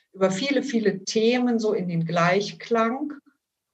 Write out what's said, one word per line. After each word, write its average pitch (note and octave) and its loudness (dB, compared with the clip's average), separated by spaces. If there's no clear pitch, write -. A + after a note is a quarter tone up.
über F#3+ 2
viele, B3+ 0
viele G3+ -2
Themen A#3 2
so G#3+ 0
in F#3 -2
den E3 -2
Gleichklang. A3 0